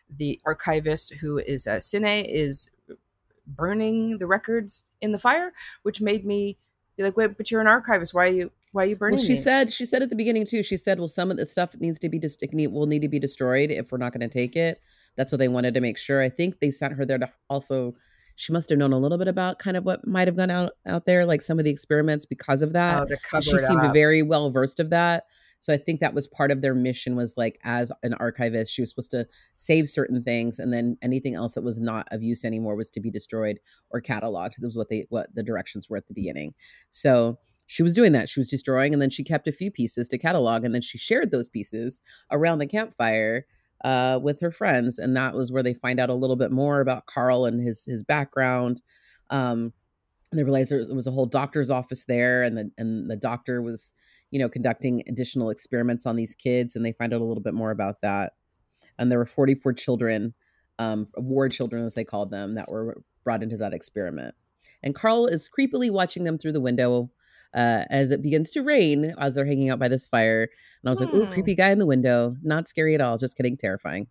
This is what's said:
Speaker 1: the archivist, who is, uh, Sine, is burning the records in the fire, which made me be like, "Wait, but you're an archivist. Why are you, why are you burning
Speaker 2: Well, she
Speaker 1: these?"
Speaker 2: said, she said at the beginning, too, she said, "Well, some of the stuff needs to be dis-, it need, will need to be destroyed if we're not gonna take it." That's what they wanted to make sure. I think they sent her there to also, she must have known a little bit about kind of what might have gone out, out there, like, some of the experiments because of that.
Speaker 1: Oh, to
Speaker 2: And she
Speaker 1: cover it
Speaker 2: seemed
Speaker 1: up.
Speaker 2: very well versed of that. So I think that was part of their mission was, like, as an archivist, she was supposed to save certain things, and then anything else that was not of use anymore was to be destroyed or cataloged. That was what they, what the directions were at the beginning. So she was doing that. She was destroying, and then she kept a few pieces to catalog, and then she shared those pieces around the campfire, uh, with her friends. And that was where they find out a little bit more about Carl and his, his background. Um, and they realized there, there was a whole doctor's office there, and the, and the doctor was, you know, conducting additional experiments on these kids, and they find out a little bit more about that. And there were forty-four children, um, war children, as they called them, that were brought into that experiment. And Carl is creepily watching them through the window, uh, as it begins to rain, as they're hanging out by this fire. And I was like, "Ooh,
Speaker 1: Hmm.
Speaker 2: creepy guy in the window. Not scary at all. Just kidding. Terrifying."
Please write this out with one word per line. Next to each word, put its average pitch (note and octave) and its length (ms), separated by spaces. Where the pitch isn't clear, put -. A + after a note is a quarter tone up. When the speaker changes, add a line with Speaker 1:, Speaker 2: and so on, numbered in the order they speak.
Speaker 1:
the C#3+ 360
archivist, D#3 680
who D3 240
is, C3+ 280
uh, G#2 140
Sine, G#3 420
is C#3+ 480
burning A3 760
the F3+ 80
records G#3+ 580
in G#3+ 100
the G3+ 80
fire, E4 320
which G#3 180
made G#3 240
me G3+ 320
be G3 60
like, G3 140
"Wait, G#3+ 200
but G#3+ 140
you're A3+ 100
an A3 60
archivist. G#3+ 460
Why F3+ 140
are F#3 40
you, F3+ 200
why F#3+ 140
are - 20
you G#3 80
burning G#3 220
Speaker 2:
Well, - 0
she B3+ 180
Speaker 1:
these?" - 0
Speaker 2:
said, C4 380
she B3 120
said B3+ 180
at B3+ 60
the A#3+ 60
beginning, A3 300
too, G#3+ 180
she F#3+ 140
said, F#3 220
"Well, E3+ 80
some F#3 240
of F3 60
the - 80
stuff - 300
needs D#3+ 240
to E3 100
be D#3 100
dis-, D#3 220
it C#3+ 120
need, D#3 140
will C#3+ 180
need D3 160
to D3 80
be C#3+ 100
destroyed C3+ 520
if - 200
we're C3 60
not B2 160
gonna A#2+ 160
take B2 260
it." E3 240
That's C3+ 140
what C#3 80
they C3 80
wanted B2 260
to B2+ 80
make A#2 160
sure. C#3 240
I C3 80
think F3 300
they D3 120
sent C#3 220
her C3+ 120
there C3 120
to B2+ 120
also, C3+ 460
she - 180
must E3 160
have C#3+ 100
known C#3 140
a C3 60
little D3+ 180
bit F#3 100
about F#3 320
kind F#3+ 160
of F3+ 80
what F#3+ 240
might F#3 200
have F3 100
gone F#3 140
out, F3+ 220
out F3 200
there, F3+ 200
like, E3 160
some E3 180
of D#3 60
the D3+ 60
experiments D3+ 540
because - 360
of D#3 120
that. F3 300
Speaker 1:
Oh, - 20
to C#3+ 120
Speaker 2:
And D#3 80
she C#3+ 140
Speaker 1:
cover - 20
it C3+ 60
Speaker 2:
seemed E3 180
Speaker 1:
up. C#3+ 80
Speaker 2:
very D3+ 300
well D3+ 300
versed C3 280
of D#3+ 120
that. E3+ 340
So - 140
I C#3+ 40
think C#3 220
that D3+ 160
was C#3+ 120
part C#3 240
of C#3 100
their C3+ 120
mission B2+ 420
was, A#2+ 220
like, A#2 260
as A#2+ 280
an A#2 120
archivist, A#2 580
she - 80
was A#2 100
supposed - 200
to A#2+ 160
save D#3+ 320
certain B2+ 340
things, A#2 360
and B2 120
then A#2+ 300
anything B2+ 340
else A2+ 200
that - 80
was A#2 180
not A2 300
of A2 120
use A#2 220
anymore A2+ 300
was A2 160
to A2+ 100
be A2 100
destroyed G#2+ 480
or A#2 120
cataloged. G#2+ 560
That B2+ 100
was A2+ 100
what A2 120
they, A2 200
what A2+ 260
the A2+ 80
directions G2+ 460
were G#2+ 80
at G#2 100
the - 60
beginning. D#2 400
So A#2+ 460
she - 160
was E3+ 100
doing G3+ 200
that. A#2+ 140
She - 120
was A#2+ 100
destroying, C3+ 440
and C#3+ 80
then C3+ 100
she C#3 120
kept D3+ 240
a D3 40
few F#3 200
pieces A#2 380
to C3 80
catalog, A#2+ 480
and A#2 80
then A#2+ 80
she - 160
shared A#3 340
those B2 160
pieces A2+ 540
around D#3+ 280
the C#3+ 80
campfire, A#2 760
uh, B2+ 360
with C#3+ 200
her E3+ 100
friends. B2+ 480
And C3 160
that C3 200
was B2+ 160
where C3 120
they B2 100
find B2 260
out B2+ 100
a B2+ 60
little B2+ 200
bit B2 160
more C#3+ 300
about B2+ 240
Carl B2+ 400
and A#2 200
his, A2+ 200
his A#2 180
background. B2+ 760
Um, A#2+ 440
and D#3+ 80
they D3 40
realized C3 280
there, B2 140
there C3+ 100
was B2+ 120
a B2+ 40
whole C3 160
doctor's C#3 440
office B2+ 340
there, B2 380
and A2+ 140
the, G#2+ 200
and A2+ 320
the A2 80
doctor A#2+ 440
was, A#2 320
you C#3 80
know, B2 100
conducting B2 580
additional A#2+ 420
experiments A#2+ 560
on A#2 120
these A2+ 180
kids, B2 400
and A2+ 100
they A2+ 80
find A#2+ 200
out A#2 80
a A2+ 40
little A2 180
bit G#2+ 100
more A2 180
about G2+ 300
that. G2+ 320
And B2 120
there A#2+ 80
were A#2+ 60
forty-four C3+ 480
children, A#2 600
um, A2 280
war C3 320
children, A#2 360
as A2+ 100
they A2+ 100
called G2+ 260
them, G2+ 240
that G#2+ 160
were A2 300
brought A2+ 200
into A2 140
that G2+ 160
experiment. E2 640
And C#3 120
Carl A3+ 320
is E3 220
creepily B3+ 420
watching F3+ 340
them E3 120
through D#3 160
the D3+ 80
window, B2 500
uh, A#2 360
as C#3 220
it C#3 100
begins D3+ 300
to C#4+ 120
rain, E3 560
as C#3 160
they're C#3 100
hanging C#3 240
out B2 100
by B2+ 100
this B2+ 180
fire. A2+ 360
And - 460
I - 20
was B2+ 100
like, - 120
"Ooh, G3+ 140
Speaker 1:
Hmm. - 0
Speaker 2:
creepy F#3 280
guy F#3 160
in G3+ 80
the G3 80
window. B2 560
Not D#3 260
scary D#3 260
at D3 60
all. A#2 160
Just B2+ 200
kidding. B2+ 200
Terrifying." F#2+ 540